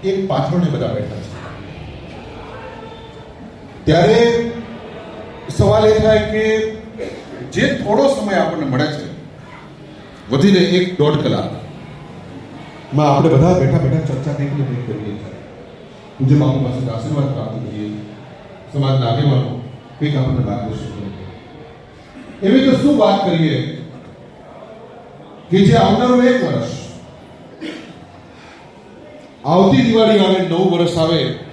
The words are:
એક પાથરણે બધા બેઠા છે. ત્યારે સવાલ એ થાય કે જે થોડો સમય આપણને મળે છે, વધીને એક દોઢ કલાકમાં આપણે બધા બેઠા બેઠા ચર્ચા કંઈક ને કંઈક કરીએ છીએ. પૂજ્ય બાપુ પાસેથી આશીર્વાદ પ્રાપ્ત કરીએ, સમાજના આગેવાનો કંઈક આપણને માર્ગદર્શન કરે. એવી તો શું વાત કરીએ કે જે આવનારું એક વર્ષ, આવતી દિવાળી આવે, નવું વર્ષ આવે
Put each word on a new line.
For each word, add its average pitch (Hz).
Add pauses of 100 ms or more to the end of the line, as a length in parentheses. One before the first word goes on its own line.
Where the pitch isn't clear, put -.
એક 190
પાથરણે 147
બધા -
બેઠા -
છે. - (2500)
ત્યારે 233 (1300)
સવાલ 208
એ 214
થાય 214
કે 214 (1080)
જે 196
થોડો 226
સમય 214
આપણને 156
મળે 131
છે, 156 (1200)
વધીને 185
એક 180
દોઢ 147
કલાકમાં -
આપણે 147
બધા 165
બેઠા -
બેઠા 156
ચર્ચા 139
કંઈક 139
ને 139
કંઈક 117
કરીએ 107
છીએ. 95 (800)
પૂજ્ય 135
બાપુ 143
પાસેથી 117
આશીર્વાદ 139
પ્રાપ્ત 110
કરીએ, 104 (880)
સમાજના 131
આગેવાનો 131 (480)
કંઈક 143
આપણને 131
માર્ગદર્શન 104
કરે. 95 (1160)
એવી 254
તો 254
શું 285
વાત 196
કરીએ 160 (1900)
કે 190
જે 202
આવનારું 247
એક 247
વર્ષ, - (2750)
આવતી 196
દિવાળી 220
આવે, 185
નવું 175
વર્ષ 170
આવે 160 (340)